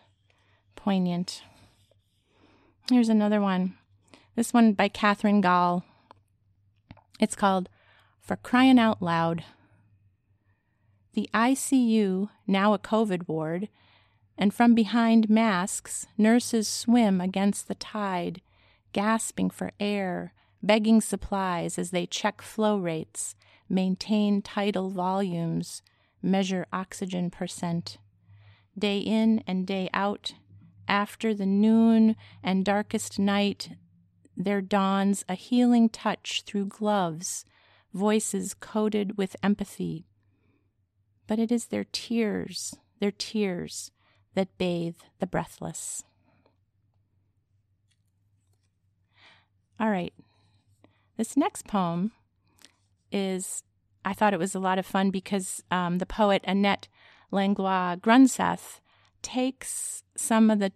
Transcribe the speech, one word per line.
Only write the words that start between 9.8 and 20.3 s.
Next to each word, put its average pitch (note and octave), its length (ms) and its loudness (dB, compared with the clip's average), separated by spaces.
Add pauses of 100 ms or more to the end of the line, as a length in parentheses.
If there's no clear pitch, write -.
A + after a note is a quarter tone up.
The - 220 -2
I A#3 180 4
C C4+ 240 0
U, G#3+ 540 2 (160)
now G3 260 4
a G3 60 2
covid G3+ 500 0
ward, D#3+ 400 -4 (680)
and G#3+ 160 2
from A#3+ 200 6
behind A3+ 540 4
masks, G#3+ 800 0 (100)
nurses A3 500 2
swim A3+ 540 2
against F#3+ 480 -2
the G3+ 60 -10
tide, F3+ 680 -6 (520)
gasping G3+ 580 -2
for - 280 -8
air, F#3+ 540 -4 (300)